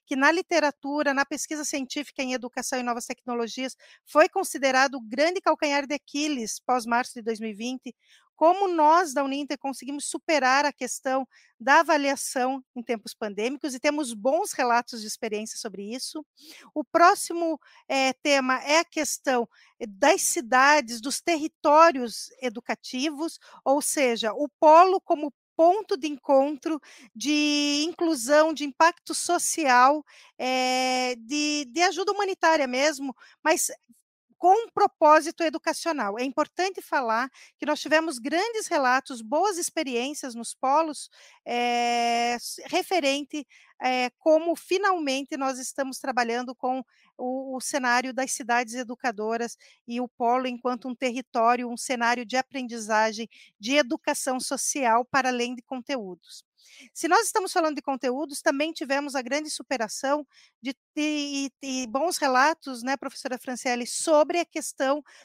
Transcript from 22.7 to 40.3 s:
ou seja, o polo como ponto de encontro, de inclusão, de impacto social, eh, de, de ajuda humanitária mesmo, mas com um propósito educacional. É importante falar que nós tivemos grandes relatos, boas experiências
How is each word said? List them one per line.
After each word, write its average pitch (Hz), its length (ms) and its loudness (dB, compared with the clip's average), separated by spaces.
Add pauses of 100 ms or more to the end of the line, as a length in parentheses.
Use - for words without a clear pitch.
ou 277 180 4
seja, 233 520 0
o 277 160 -2 (100)
polo 339 400 8
como 302 340 -4 (220)
ponto 381 400 4
de 294 120 -6
encontro, 285 760 0 (340)
de 294 720 0
inclusão, 311 680 2
de 285 120 -6
impacto 320 480 2
social, 285 920 4 (340)
eh, 254 840 -2
de, 294 460 -2
de 240 160 -4
ajuda 370 300 0
humanitária 349 560 0
mesmo, 269 480 -2 (260)
mas - 300 2 (640)
com 403 300 4
um - 40 -14
propósito 320 720 4
educacional. 233 800 -4
É 247 60 -2
importante 339 560 -4
falar 254 500 -2 (260)
que - 80 -12
nós 294 140 -2
tivemos 311 400 0
grandes 392 480 -2
relatos, 262 540 0
boas 320 360 0
experiências 269 800 -6